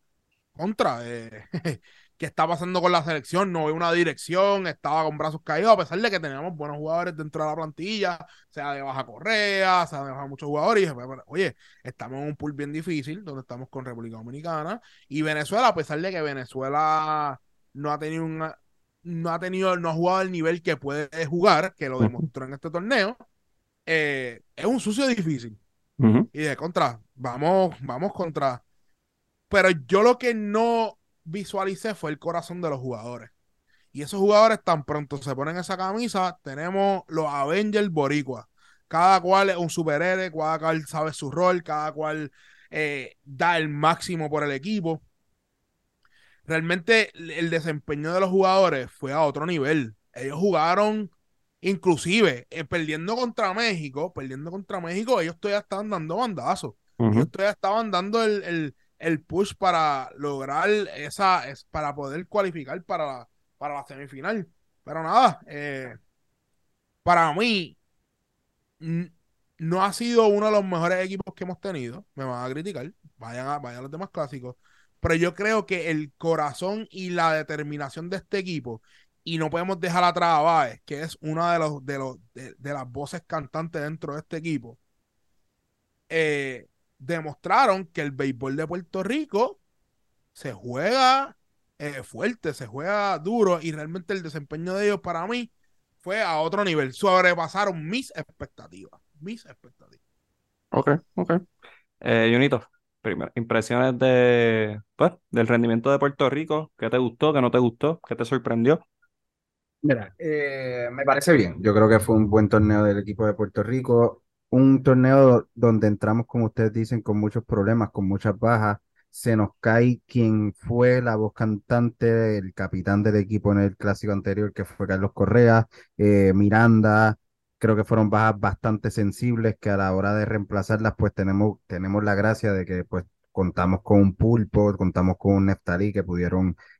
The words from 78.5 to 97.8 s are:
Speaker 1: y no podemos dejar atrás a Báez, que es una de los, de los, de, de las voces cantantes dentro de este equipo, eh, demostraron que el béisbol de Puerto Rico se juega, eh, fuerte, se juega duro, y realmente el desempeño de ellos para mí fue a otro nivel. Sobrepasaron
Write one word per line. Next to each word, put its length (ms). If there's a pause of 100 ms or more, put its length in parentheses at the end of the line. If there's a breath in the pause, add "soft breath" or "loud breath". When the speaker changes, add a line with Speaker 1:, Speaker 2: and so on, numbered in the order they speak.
Speaker 1:
y 140
no 120
podemos 300
dejar 240
atrás 360
a 20
Báez, 440
que 160
es 200
una 320
de 60
los, 260
de 120
los, 200 (160)
de, 240
de 160
las 180
voces 360
cantantes 540
dentro 320
de 80
este 160
equipo, 420 (1300)
eh, 580 (300)
demostraron 920
que 140
el 100
béisbol 440
de 120
Puerto 360
Rico 560 (760)
se 200
juega, 840 (420)
eh, 240
fuerte, 500
se 140
juega 520
duro, 420
y 100
realmente 420
el 100
desempeño 520
de 120
ellos 140
para 260
mí 240 (480)
fue 220
a 180
otro 240
nivel. 300
Sobrepasaron 920